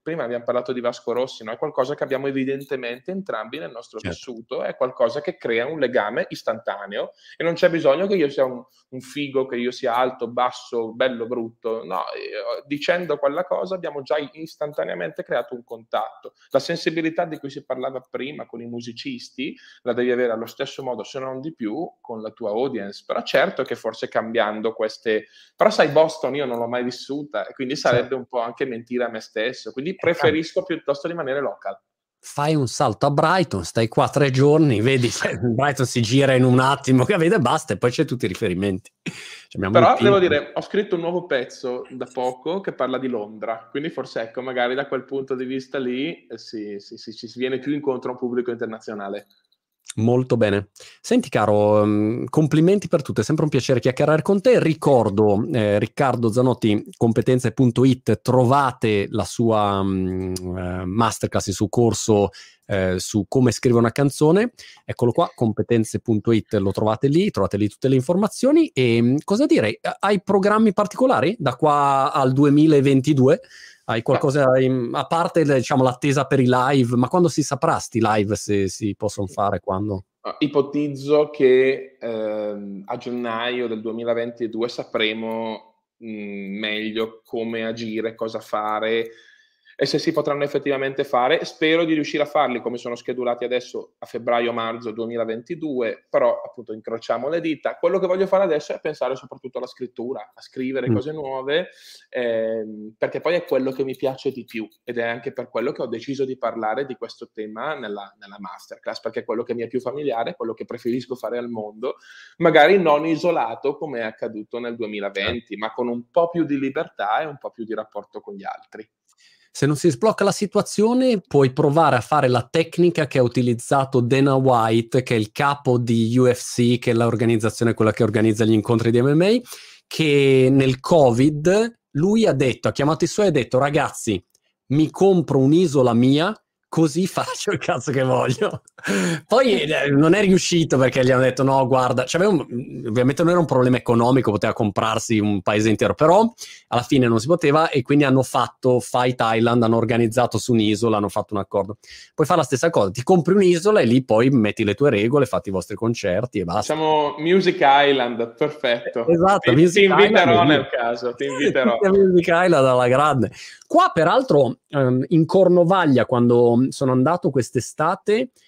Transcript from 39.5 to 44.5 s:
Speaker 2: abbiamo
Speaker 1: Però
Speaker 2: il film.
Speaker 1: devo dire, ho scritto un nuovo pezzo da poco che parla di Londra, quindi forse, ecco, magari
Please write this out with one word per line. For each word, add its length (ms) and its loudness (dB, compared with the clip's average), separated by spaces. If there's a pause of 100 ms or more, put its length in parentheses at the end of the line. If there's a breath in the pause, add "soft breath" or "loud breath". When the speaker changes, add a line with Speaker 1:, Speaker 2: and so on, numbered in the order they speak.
Speaker 2:
abbiamo 180 -2
Speaker 1:
Però 180 6
Speaker 2:
il 60 0
film. 100 4
Speaker 1:
devo 120 4
dire, 340 0
ho 80 -4
scritto 320 -4
un 80 -4
nuovo 240 -4
pezzo 640 -6
da 200 -12
poco 500 -6
che 120 -8
parla 260 -4
di 100 -6
Londra, 640 -8
quindi 200 -8
forse, 320 -8
ecco, 180 -10
magari 340 -4